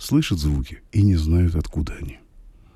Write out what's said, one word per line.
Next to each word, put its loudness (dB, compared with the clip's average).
слышит 0
звуки -2
и 4
не 4
знает, 2
откуда -4
они. -12